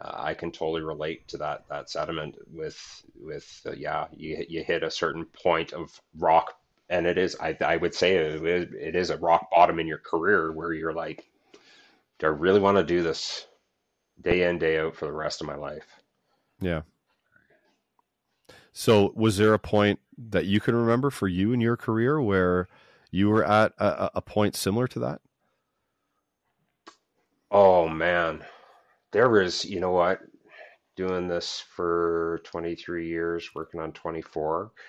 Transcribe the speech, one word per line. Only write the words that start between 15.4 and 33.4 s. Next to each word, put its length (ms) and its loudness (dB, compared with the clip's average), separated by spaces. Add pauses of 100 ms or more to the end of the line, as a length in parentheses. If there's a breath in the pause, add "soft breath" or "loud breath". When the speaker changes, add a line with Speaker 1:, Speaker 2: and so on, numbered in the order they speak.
Speaker 1:
my 80 -8
life?" 300 -12 (720)
Speaker 2:
Yeah. 220 -2 (1900 soft breath)
So 420 4
was 220 2
there 160 6
a 60 2
point 400 2 (180)
that 280 -2
you 160 2
can 140 0
remember 340 2
for 180 -4
you 240 0
in 80 0
your 160 0
career 460 -2
where 480 2 (420 soft breath)
you 180 2
were 140 4
at 340 4
a, 80 -2
a, 300 -2
a 60 -4
point 340 -2
similar 320 -2
to 120 -8
that? 220 -6 (2250)
Speaker 1:
Oh, 360 8
man. 580 0 (640 loud breath)
There 180 4
was, 360 2
you 160 -6
know 100 0
what, 300 2 (760 loud breath)
doing 320 -4
this 320 -6 (160)
for 720 -2
twenty-three 640 -8
years, 440 -6